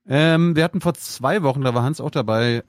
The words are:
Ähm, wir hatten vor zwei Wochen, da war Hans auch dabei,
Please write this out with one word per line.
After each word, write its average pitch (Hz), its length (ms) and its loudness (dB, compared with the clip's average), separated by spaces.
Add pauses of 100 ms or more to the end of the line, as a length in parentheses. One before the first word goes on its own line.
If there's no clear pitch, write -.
Ähm, 160 520 2
wir 160 80 4
hatten 170 160 -4
vor 170 140 -2
zwei 160 480 -4
Wochen, 139 180 0
da 127 120 0
war 120 100 0
Hans 147 180 -2
auch 147 100 -6
dabei, 117 580 0